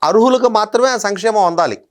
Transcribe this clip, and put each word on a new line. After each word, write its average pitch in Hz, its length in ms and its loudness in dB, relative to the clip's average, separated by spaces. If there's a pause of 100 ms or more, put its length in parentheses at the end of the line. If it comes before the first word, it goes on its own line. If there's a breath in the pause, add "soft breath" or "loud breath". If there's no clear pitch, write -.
అర్హులకు 233 460 2 (100)
మాత్రమే 233 300 0
ఆ 247 80 -2
సంక్షేమం 202 520 -2
అందాలి. 165 280 -2 (140)